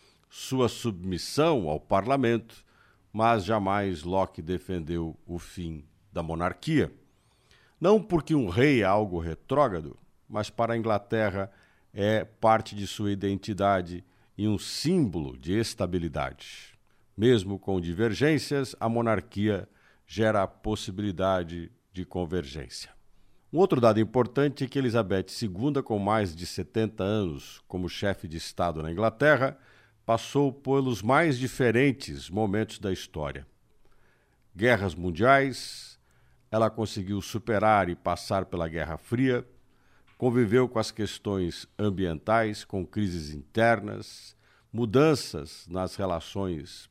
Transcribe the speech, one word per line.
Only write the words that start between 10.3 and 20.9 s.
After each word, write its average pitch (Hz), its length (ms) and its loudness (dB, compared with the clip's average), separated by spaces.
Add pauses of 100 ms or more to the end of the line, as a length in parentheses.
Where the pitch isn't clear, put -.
para 117 240 0
a - 20 0
Inglaterra 104 720 0 (420)
é 101 320 0
parte 110 500 2
de 101 140 -8
sua 101 240 -2
identidade 98 920 0 (320)
e 104 120 0
um 104 100 2
símbolo 90 800 -2
de 69 180 -6
estabilidade. 85 1200 -4 (400)
Mesmo 101 400 4
com 95 240 -2
divergências, 117 1000 0
a 117 80 -2
monarquia 107 800 0 (360)
gera 107 380 2
a 92 60 0
possibilidade 92 1200 -2 (220)